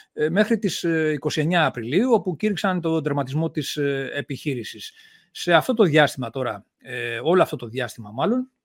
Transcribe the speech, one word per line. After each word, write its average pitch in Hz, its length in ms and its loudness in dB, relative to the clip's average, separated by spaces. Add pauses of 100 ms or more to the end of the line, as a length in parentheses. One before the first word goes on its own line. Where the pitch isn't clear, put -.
(120)
ε, 151 160 0
μέχρι 208 300 2
τις, - 260 -4
ε, 160 280 2
είκοσι 151 280 -2
εννιά 160 260 2
Απριλίου, 139 460 0
όπου 180 240 2
κήρυξαν 190 440 0
τον 160 220 0
τερματισμό 143 480 -2
της, 151 260 -6
ε, 139 380 -2
επιχείρησης. 131 800 -6 (380)
Σε - 220 -2
αυτό 196 220 4
το 220 100 4
διάστημα 143 460 4
τώρα, 117 360 -6 (120)
ε, 120 440 -8
όλο 170 200 4
αυτό 143 140 0
το 123 100 -10
διάστημα 117 440 -8
μάλλον 202 400 -2 (140)